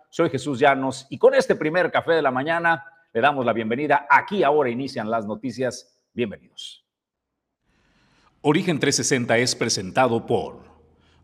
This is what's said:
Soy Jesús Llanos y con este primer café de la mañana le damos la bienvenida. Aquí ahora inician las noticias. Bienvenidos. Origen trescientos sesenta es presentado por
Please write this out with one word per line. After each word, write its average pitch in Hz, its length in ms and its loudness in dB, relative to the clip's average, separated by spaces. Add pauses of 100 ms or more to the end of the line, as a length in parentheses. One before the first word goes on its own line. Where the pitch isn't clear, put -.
Soy 165 220 0
Jesús 135 280 -4
Llanos 135 520 2
y 143 80 -10
con 262 160 6
este 240 200 2
primer 165 360 0
café 143 220 0
de 160 100 2
la 139 80 2
mañana 165 520 0 (300)
le 113 80 0
damos 135 240 2
la 117 80 2
bienvenida. 123 560 -2
Aquí 180 320 2
ahora 143 300 2
inician 120 400 -6
las 113 160 -4
noticias. 117 840 -8
Bienvenidos. - 720 -10 (1600)
Origen 156 380 2
trescientos 135 280 0
sesenta 120 300 2
es 123 180 0
presentado 113 720 0
por 87 340 -4 (640)